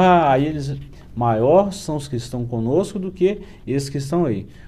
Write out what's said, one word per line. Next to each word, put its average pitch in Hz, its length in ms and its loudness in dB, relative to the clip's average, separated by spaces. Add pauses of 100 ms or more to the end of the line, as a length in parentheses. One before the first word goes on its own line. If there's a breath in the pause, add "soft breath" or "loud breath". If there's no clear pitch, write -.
assim, 185 60 6
"Ah, 170 260 6
aí 135 140 2
eles, 143 280 -4 (400 loud breath)
maior 123 580 4
são 156 240 -6
os 139 120 -8
que 127 80 -4
estão 120 280 -6
conosco 123 540 -2
do 185 140 -6
que 196 280 0 (260 loud breath)
esses 139 220 -2
que 143 100 -6
estão 170 260 0
aí." 110 220 -2 (220 loud breath)